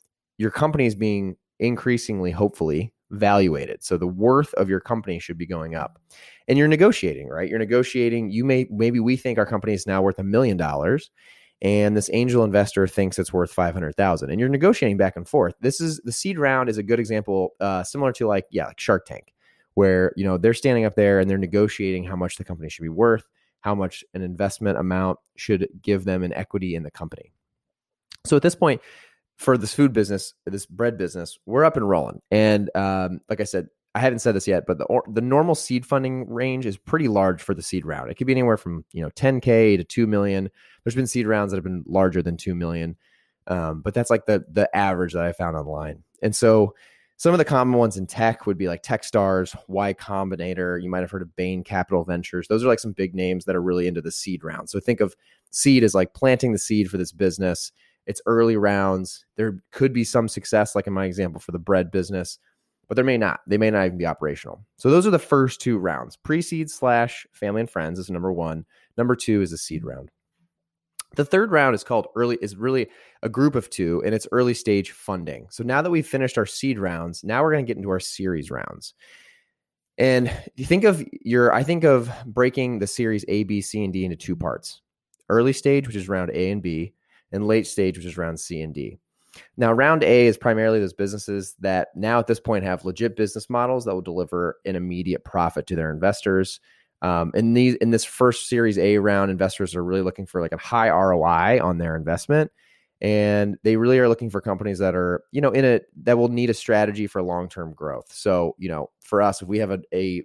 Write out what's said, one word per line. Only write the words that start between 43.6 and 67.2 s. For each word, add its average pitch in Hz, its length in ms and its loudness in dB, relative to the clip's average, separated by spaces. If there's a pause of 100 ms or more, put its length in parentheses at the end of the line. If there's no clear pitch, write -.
but 101 140 -6
that's, 120 160 0
like, 110 160 0
the, 104 240 0
the 98 240 0
average 90 380 0
that 85 100 -2
I 85 80 -2
found 85 260 -6
online. 76 460 -10 (180)
And 104 140 -2
so 110 400 4 (420)
some 170 160 2
of 175 60 4
the 156 60 2
common 127 340 2
ones 107 180 2
in 95 80 -6
tech 113 400 -2
would 98 140 0
be, 95 80 -2
like, 85 160 -6
Techstars, 98 720 0 (120)
Y 98 280 -2
Combinator. 92 840 -6
You 90 80 -8
might 90 120 -2
have 90 100 -6
heard 92 120 -8
of 85 120 -16
Bain 92 280 -4
Capital 90 400 -2
Ventures. 87 440 -6
Those 113 160 2
are, 127 40 0
like, 113 120 4
some 107 140 -8
big 92 220 -4
names 92 300 -2
that 95 100 -2
are 87 60 0
really 90 260 0
into 85 140 -4
the 82 100 -8
seed 90 320 -8
round. 80 260 -10
So 101 100 -6
think 113 220 0
of 98 140 0 (340)
seed 131 340 4
as, 101 120 4
like, 92 180 2
planting 127 400 2
the 101 60 0
seed 104 320 0
for 98 60 -4
this 90 140 -6
business. 90 600 -2 (360)
It's 101 180 -8
early 113 320 4
rounds. 98 680 0 (100)
There 107 260 -4 (100)
could 131 220 0
be 117 100 0
some 113 240 0
success, 104 480 0
like 101 120 -2
in 101 60 -4
my 98 120 -2
example 90 340 -4
for - 120 -14
the 87 80 -6
bread 90 320 0
business, 92 480 -4 (480)
but 107 80 -8
there 127 100 4
may 127 120 2
not. 104 280 -2
They 104 140 2
may 110 100 4
not 101 160 2
even 90 140 -4
be 85 80 -2
operational. 76 580 -6 (120)
So 127 120 2
those 175 160 6
are 214 60 2
the 170 80 4
first 135 420 0
two 117 160 0
rounds. 76 400 -6
Pre-seed 160 540 -4
slash 120 600 0